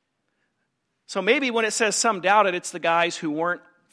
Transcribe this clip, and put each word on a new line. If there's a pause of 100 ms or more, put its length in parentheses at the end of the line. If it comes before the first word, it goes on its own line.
(1080)
So
maybe
when
it
says
some
doubted,
it's
the
guys
who
weren't (320)